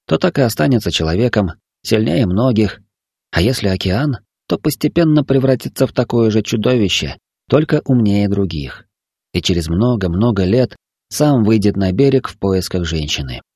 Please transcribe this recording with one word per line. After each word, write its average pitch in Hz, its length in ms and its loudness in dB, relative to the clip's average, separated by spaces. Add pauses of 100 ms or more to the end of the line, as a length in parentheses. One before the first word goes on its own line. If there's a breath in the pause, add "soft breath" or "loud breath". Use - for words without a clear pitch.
то 160 120 0
так - 220 -2
и - 20 2
останется 120 500 0
человеком, 90 600 0 (300)
сильнее 120 440 0
многих, 104 560 0 (500)
а 82 100 0
если 113 260 0
океан, 98 500 -2 (300)
то 151 100 -2
постепенно 151 680 0
превратится 131 640 0
в - 80 -4
такое 117 380 2
же 107 100 2
чудовище, 107 760 0 (300)
только 151 380 0
умнее 101 420 2
других. 85 580 -4 (480)
И 90 80 -2
через 85 260 -2
много-много 98 760 0
лет 113 320 0 (340)
сам 143 340 0
выйдет 104 340 2
на 98 140 0
берег 135 360 2
в - 100 -18
поисках 92 480 -2
женщины. 76 560 -6 (140)